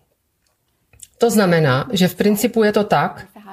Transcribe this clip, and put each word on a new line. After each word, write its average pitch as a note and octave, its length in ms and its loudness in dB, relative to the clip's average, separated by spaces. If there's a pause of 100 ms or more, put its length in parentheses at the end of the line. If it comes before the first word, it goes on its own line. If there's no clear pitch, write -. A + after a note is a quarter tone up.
(1200)
To A#3 100 2
znamená, E3 640 2
že F#3 160 2
v - 80 -8
principu G#3+ 480 0
je G#3 80 2
to G#3+ 120 0
tak, E3+ 420 -2 (280)